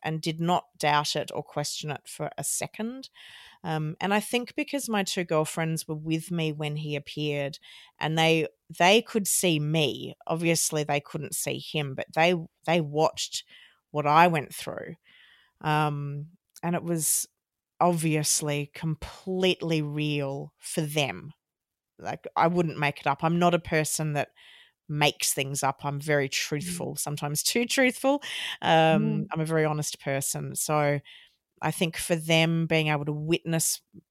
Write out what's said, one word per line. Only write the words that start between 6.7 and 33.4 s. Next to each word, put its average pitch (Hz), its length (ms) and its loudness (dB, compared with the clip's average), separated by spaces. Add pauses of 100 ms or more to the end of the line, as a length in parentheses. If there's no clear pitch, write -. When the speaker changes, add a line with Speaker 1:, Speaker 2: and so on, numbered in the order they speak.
Speaker 1:
he 151 180 -6
appeared 143 640 -4 (400)
and 156 180 0
they, 160 300 4 (280)
they 202 280 6
could 208 240 -2
see 170 320 2
me. 147 560 0 (100)
Obviously, 165 580 0
they 143 160 0
couldn't - 360 -8
see 139 240 -4
him, 147 340 -6
but 120 220 -8
they, 170 180 4 (320)
they 170 160 2
watched 147 640 -2 (480)
what 147 160 -2
I 160 200 8
went 160 260 0
through. - 420 -10 (640)
Um, 147 640 0 (360)
and 170 120 0
it - 80 -2
was 170 440 0 (540)
obviously 151 920 2
completely 170 1080 0
real 147 800 -4
for - 220 -4
them. 147 520 -2 (640)
Like, 110 360 -8
I 165 120 6
wouldn't 170 320 0
make 143 200 0
it - 80 -2
up. 139 160 0
I'm 170 160 2
not 175 140 6
a 175 60 4
person 156 540 -2
that 143 160 -2 (580)
makes 147 460 0
things 135 300 -4
up. 139 200 0
I'm 143 160 -2
very 147 280 2
Speaker 2:
Mm. 127 40 -8
Speaker 1:
truthful, 147 640 -4
sometimes 147 480 -4
too 240 220 2
truthful. 269 560 2 (400)
Um, 160 640 4
Speaker 2:
Mm. - 60 -12
Speaker 1:
I'm 160 80 -4
a 156 60 -2
very 156 200 2
honest 151 340 -4
person. 139 560 -4
So 147 440 2 (640)
I 156 100 0
think 165 260 -2
for - 180 -2
them 165 520 4
being 160 200 4
able 147 180 0
to 151 80 -2
witness 160 680 0 (300)